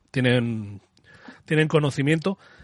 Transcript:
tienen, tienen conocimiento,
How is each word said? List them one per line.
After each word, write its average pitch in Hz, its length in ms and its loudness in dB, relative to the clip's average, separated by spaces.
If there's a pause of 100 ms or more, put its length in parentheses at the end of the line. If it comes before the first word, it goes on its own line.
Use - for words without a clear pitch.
(120)
tienen, 117 680 0 (640)
tienen 156 220 2
conocimiento, 151 720 0 (260)